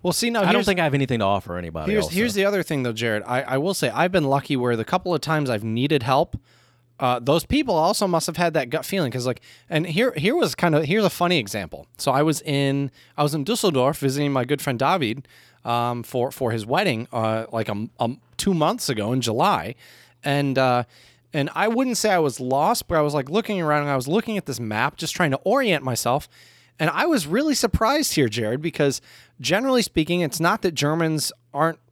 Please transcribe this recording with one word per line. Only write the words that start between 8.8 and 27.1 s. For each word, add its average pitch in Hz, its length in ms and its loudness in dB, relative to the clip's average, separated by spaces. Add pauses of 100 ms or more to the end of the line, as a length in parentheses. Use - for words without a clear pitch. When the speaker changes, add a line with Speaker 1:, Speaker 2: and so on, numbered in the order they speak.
Speaker 1:
feeling, 170 260 -2
'cause, 120 160 -4
like, 127 140 -2 (280)
and 160 180 0
here, 196 300 0
here 190 200 0
was 233 180 0
kind 165 220 2
of, 156 80 2
here's 196 200 0
a 180 60 2
funny 175 280 0
example. 95 480 -6 (120)
So - 140 0
I 135 100 4
was 156 200 0
in, 139 500 0 (240)
I 147 80 0
was 147 100 0
in 156 80 -2
Dusseldorf 143 560 2
visiting 139 340 0
my 131 120 0
good 131 180 -2
friend 127 160 -2
David, 139 480 0 (380)
um, 120 400 0
for, 127 260 -2
for 123 220 -2
his 113 120 -4
wedding, 127 480 0
uh, 110 400 -2
like, 113 160 -2
um, 107 300 -6
um, 120 220 -2 (160)
two 196 180 0
months 170 340 0
ago 107 240 -2
in 131 80 0
July, 117 540 0 (480)
and, 139 360 0
uh, 123 260 4 (480)
and 147 240 0
I 185 120 2
wouldn't 247 280 0
say 214 140 0
I 185 100 4
was 143 180 0
lost, 139 480 0
but 175 120 0
I - 20 4
was, 147 140 2
like, 131 160 -2
looking 202 300 -2
around 147 220 2
and 143 80 -2
I 139 60 2
was 127 100 -2
looking 214 300 0
at 190 100 -4
this 123 140 -6
map, 113 360 -2
just - 200 -6
trying 160 160 2
to 135 60 0
orient 208 440 2
myself, 127 460 0 (500)
and 160 120 2
I 165 160 0
was 262 200 2